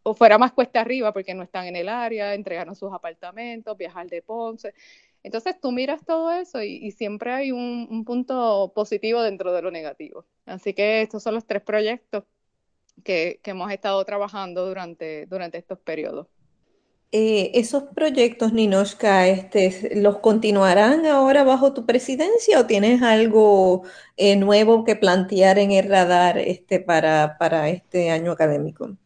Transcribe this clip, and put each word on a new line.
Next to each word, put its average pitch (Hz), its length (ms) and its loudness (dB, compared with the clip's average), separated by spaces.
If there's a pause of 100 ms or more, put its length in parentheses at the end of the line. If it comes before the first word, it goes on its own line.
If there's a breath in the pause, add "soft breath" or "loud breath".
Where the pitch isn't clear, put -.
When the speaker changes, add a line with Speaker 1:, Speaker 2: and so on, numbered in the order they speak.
Speaker 1:
o 220 140 -4
fuera 214 240 6
más 247 120 2
cuesta 247 300 -2
arriba 226 320 -4
porque 185 220 -10
no 185 80 -12
están 180 240 -12
en 180 80 -12
el 175 120 -8
área, 220 460 -8
entregaron 185 420 -10
sus 196 180 -14
apartamentos, 208 840 -16
viajar 175 300 -14
de 170 160 -12
Ponce. 226 500 -12 (480 soft breath)
Entonces 226 400 -8
tú 254 100 -6
miras 262 320 -6
todo 330 280 -4
eso 349 320 -8
y, 202 140 -12
y 214 120 -14
siempre 208 420 -10
hay 269 200 -6
un, 240 400 -8
un 220 140 -8
punto 240 680 -2
positivo 214 480 -2
dentro 190 320 -4
de 175 80 -2
lo 180 80 -6
negativo. 156 560 -14 (220)
Así 190 260 -10
que 214 300 0
estos 214 180 -10
son 220 140 -6
los 226 100 -10
tres 202 160 -6
proyectos 214 600 -6 (800)
que, 170 400 -4
que 202 80 -12
hemos 185 200 -10
estado 196 320 -4
trabajando 196 640 -8
durante, 170 600 -12
durante 175 320 -12
estos 180 180 -16
periodos. 156 480 -10 (880)
Speaker 2:
Eh, 214 420 0
¿esos 254 280 0 (100)
proyectos, 240 600 0
Ninochka, 202 760 2
este, 190 380 2
s-, 190 360 -2
los 202 180 2
continuarán 214 840 4
ahora 277 380 4
bajo 269 300 4
tu 233 120 -8
presidencia 302 720 2
o 233 80 4
tienes 226 360 2
algo, 214 840 4 (320 loud breath)
eh, 202 220 4
nuevo 214 480 4
que 220 100 2
plantear 190 640 4
en 202 140 2
el 190 160 2
radar, 180 480 4
este, - 420 -4
para, 156 580 0
para 160 300 0
este 175 440 -4
año 165 200 -2
académico? 156 640 -4 (100)